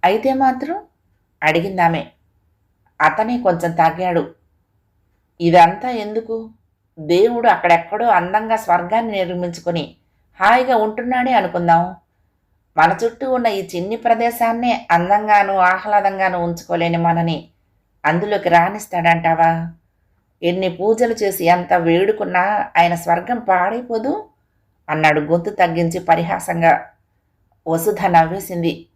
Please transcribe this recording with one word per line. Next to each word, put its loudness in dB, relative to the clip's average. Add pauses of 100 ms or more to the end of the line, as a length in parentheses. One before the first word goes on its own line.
అయితే 2
మాత్రం -2 (640)
అడిగిందామె. 0 (960)
అతనే 2 (120)
కొంచెం 0
తగ్గాడు. 0 (1160)
ఇదంతా 4 (160)
ఎందుకు? -6 (640)
దేవుడు 2
అక్కడెక్కడో 0
అందంగా 0
స్వర్గాన్ని -2
నిర్మించుకొని -4 (560)
హాయిగా 2
ఉంటున్నాడే -2
అనుకుందాం. 2 (920)
మన 4
చుట్టూ -4
ఉన్న 0
ఈ -4
చిన్ని -6
ప్రదేశాన్నే 0 (200)
అందంగానూ 2 (100)
ఆహ్లాదంగానూ 0
ఉంచుకోలేని -2
మనని 0 (680)
అందులోకి 0
రాణిస్తాడంటావా? 2 (920)
ఎన్ని 0
పూజలు 0
చేసి -4
ఎంత 2 (100)
వేడుకున్నా 0 (340)
ఆయన 2
స్వర్గం -4
పాడైపోదు -2 (760)
అన్నాడు 2
గొంతు -2 (100)
తగ్గించి 0
పరిహాసంగా. 0 (960)
వసుధ -2
నవ్వేసింది. 0 (220)